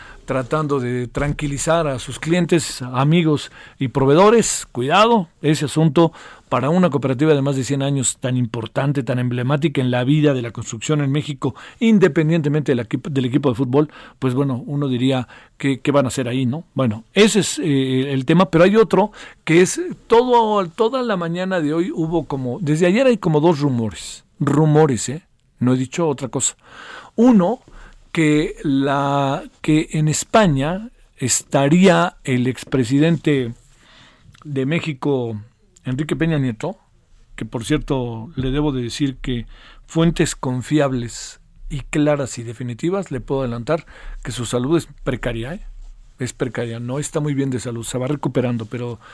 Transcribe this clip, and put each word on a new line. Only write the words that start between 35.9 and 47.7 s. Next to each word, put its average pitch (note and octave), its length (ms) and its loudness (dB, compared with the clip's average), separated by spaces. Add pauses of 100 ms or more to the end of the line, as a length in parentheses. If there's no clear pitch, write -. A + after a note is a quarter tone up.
Peña D#3+ 240 0
Nieto, C3+ 380 -4 (580)
que - 80 -8
por A#2 220 -8
cierto B2 720 -4
le C3 140 -4
debo D3 200 0
de B2+ 120 -4
decir C3 340 -4
que A#2+ 300 -6 (380)
fuentes E3 480 0
confiables C3 1080 -4 (280)
y C#3 120 -8
claras D3 560 -2
y B2+ 60 -10
definitivas, B2+ 680 -6
le C3 80 -6
puedo C3+ 220 -4
adelantar A#2+ 440 -4 (380)
que C#3 80 -8
su A#2 140 -8
salud B2+ 320 0
es D3 100 -4 (160)
precaria, A#2+ 520 -6
¿eh? A3 60 -12 (560)
Es B2 140 -8
precaria, A#2+ 480 -6
no B2 180 -8
está D3+ 220 -6
muy D3 140 -2
bien C#3 160 -2
de B2+ 100 -4
salud, A#2 240 -10